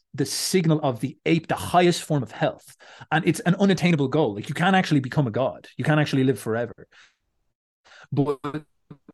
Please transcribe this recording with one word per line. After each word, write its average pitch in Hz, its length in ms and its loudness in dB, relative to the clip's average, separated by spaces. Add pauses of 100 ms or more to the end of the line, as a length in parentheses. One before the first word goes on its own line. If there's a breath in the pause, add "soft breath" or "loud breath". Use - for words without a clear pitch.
(140)
the 143 100 -2
signal 160 580 0
of 131 180 -2
the 123 260 -6
ape, 160 200 2
the - 80 -4
highest 175 480 2
form 147 200 -2
of 107 80 -10
health. - 460 -4 (340 loud breath)
And 156 160 0
it's 165 140 0
an 175 140 0
unattainable 175 540 2
goal. 135 260 0
Like, 107 140 -10
you 147 60 -8
can't 185 220 2
actually 165 240 2
become 127 260 -2
a 113 40 -4
god. 117 460 -4
You 127 80 -6
can't 151 160 2
actually 143 240 0
live 131 140 2
forever. 113 480 -6 (1200 loud breath)
But 135 280 -2 (760)